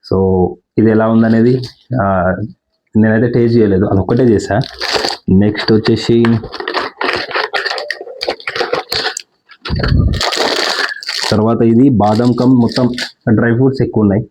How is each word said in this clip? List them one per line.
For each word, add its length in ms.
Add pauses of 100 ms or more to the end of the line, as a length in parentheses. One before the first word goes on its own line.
So 80 (600)
ఇది 160
ఎలా 200
ఉందనేది, 380 (500)
ఆ, 20 (920)
నేనైతే 380
టేస్ట్ 240
చేయలేదు, 320
అది 140
ఒక్కటే 280
చేశా. 240 (880)
నెక్స్ట్ 340
వచ్చేసి 400 (4000)
తర్వాత 280 (120)
ఇది 160 (160)
బాదం 360
కమ్ 140 (100)
మొత్తం 240 (500)
డ్రై 200
ఫ్రూట్స్ 280
ఎక్కువ 200
ఉన్నాయి. 240